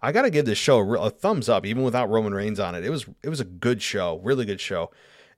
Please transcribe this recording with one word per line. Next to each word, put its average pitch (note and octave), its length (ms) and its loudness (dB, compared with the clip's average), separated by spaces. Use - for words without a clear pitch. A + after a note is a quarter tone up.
I C3+ 120 0
gotta B3 160 4
give D3 160 2
this G#2 120 0
show C#3 200 6
a, G#2+ 60 4
re-, G2+ 180 0
a G#2+ 80 0
thumbs F3 400 0
up, G2 160 2
even A#2 180 -2
without B2 260 0
Roman G#2+ 240 0
Reigns G2+ 280 -2
on F2+ 140 -4
it. F2 100 -6
It B2 60 -2
was, D3 140 -6
it D3 60 -6
was D#3 120 -4
a A2+ 40 -6
good F#2 360 -2
show, - 420 -4
really B2+ 220 0
good G2+ 160 -6
show. F2 280 -4